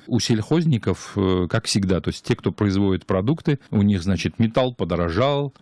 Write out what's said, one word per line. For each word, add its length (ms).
У 120
сельхозников, 960
э, 340
как 160
всегда, 360
то 80
есть 160
те, 100
кто 160
производит 540
продукты, 540
у 100
них, 220
значит, 360
металл 360
подорожал, 880